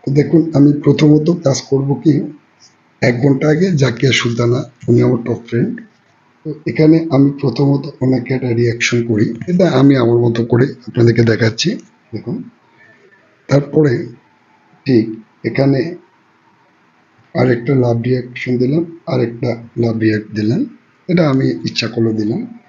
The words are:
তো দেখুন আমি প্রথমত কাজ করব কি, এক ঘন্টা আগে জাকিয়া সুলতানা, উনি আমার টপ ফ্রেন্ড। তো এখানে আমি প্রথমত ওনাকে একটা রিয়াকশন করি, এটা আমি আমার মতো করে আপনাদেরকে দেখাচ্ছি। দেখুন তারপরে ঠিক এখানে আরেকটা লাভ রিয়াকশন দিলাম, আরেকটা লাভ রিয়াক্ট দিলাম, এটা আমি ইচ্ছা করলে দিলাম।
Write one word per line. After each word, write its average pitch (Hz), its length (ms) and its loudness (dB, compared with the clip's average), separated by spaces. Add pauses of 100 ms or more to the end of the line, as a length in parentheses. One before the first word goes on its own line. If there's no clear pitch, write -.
তো 139 60 -2
দেখুন 156 420 2
আমি 143 260 4
প্রথমত 151 500 4
কাজ 151 300 -2
করব 139 340 -2
কি, - 260 0 (800)
এক 120 200 0
ঘন্টা 139 280 2
আগে 175 240 2
জাকিয়া 131 400 0
সুলতানা, 120 580 -2 (180)
উনি 120 140 4
আমার 123 220 0
টপ 117 220 -6
ফ্রেন্ড। - 340 -4 (640)
তো 151 100 -8 (120)
এখানে 156 440 4
আমি 139 200 4 (100)
প্রথমত 139 500 0 (100)
ওনাকে 131 340 -2
একটা 123 200 -4
রিয়াকশন 117 520 0
করি, 110 280 0 (140)
এটা 175 220 2
আমি 135 260 4
আমার 120 220 2
মতো 117 260 0
করে 123 300 0 (140)
আপনাদেরকে 117 340 2
দেখাচ্ছি। 113 560 0 (360)
দেখুন - 280 -8 (1040)
তারপরে 143 580 0 (760)
ঠিক 110 300 2 (300)
এখানে 139 520 0 (1400)
আরেকটা 127 400 0
লাভ 120 280 2
রিয়াকশন 127 560 -4
দিলাম, 156 480 -2
আরেকটা 120 560 -4 (140)
লাভ 113 220 -2
রিয়াক্ট 107 320 -2
দিলাম, 110 480 -4 (300)
এটা 170 220 2
আমি 131 160 0 (180)
ইচ্ছা 110 240 -6
করলে 113 240 -2
দিলাম। 110 460 -4 (100)